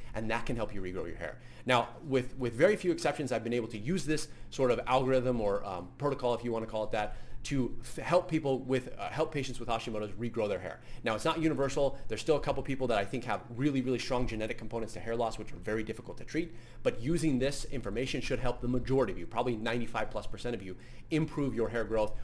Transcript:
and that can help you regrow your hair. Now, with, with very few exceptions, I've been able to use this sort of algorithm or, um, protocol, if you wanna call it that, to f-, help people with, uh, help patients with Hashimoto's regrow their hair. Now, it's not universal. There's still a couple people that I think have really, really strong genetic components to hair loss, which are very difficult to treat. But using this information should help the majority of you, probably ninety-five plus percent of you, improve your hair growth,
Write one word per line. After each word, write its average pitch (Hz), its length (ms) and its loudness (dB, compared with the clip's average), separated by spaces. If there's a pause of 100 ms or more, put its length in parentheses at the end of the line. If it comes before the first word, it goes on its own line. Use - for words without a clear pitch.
(140)
and 110 160 0
that 113 160 0
can 127 80 0
help 113 180 -2
you 98 80 0
regrow 90 280 -4
your 82 80 -6
hair. 85 240 -8 (260)
Now, 120 220 6 (180)
with, 131 320 0
with 120 140 0
very 170 240 6
few 180 160 0
exceptions, 147 400 0
I've 113 120 0
been 117 80 0
able 117 160 0
to 110 100 -6
use 156 280 0
this 151 220 2 (220)
sort 131 200 4
of 117 160 4
algorithm 127 540 4
or, 101 260 2
um, 90 220 -6 (100)
protocol, 131 360 0
if 117 100 -4
you 120 80 0
wanna 113 140 -2
call 107 180 -2
it 104 80 -2
that, 107 240 0 (280)
to 131 360 0
f-, - 240 -6
help 175 240 4
people 139 300 0
with, 123 400 0
uh, 98 120 -6
help 156 220 0
patients 127 280 -4
with 113 80 -6
Hashimoto's 110 440 -2
regrow 110 360 0
their 98 100 0
hair. 90 220 -8 (240)
Now, 113 100 2
it's 110 100 -2
not 160 160 2
universal. 139 560 2 (120)
There's 107 120 -2
still 156 160 4
a 139 40 2
couple 135 240 0
people 127 240 0
that 113 100 4
I 101 60 2
think 113 200 -2
have 107 180 0 (120)
really, 135 260 2
really 123 200 2
strong 123 260 2
genetic 113 320 -2
components 113 360 -4
to 90 60 -6
hair 117 140 -2
loss, 117 240 0
which - 140 -6
are - 40 -6
very 110 280 -2
difficult - 340 -8
to 117 60 -8
treat. - 280 -4 (300)
But 110 180 2
using 143 380 2
this 131 280 0
information 123 540 -2
should 123 200 0
help 120 200 2
the 120 80 -2
majority 123 440 4
of 87 80 -4
you, - 60 -4
probably 120 280 0
ninety-five 113 560 0
plus 104 160 -2
percent 120 300 -2
of 98 80 -6
you, 92 120 -8 (340)
improve 151 440 2
your 110 140 2
hair 117 160 0
growth, 107 280 2 (120)